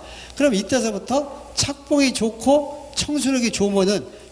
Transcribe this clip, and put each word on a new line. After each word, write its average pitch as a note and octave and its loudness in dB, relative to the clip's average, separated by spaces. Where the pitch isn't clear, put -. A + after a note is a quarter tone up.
그럼 C#4 4
이때서부터 A3+ -2
착봉이 C#4 2
좋고 C4+ 0
청소력이 C4 0
좋으면은 G3 2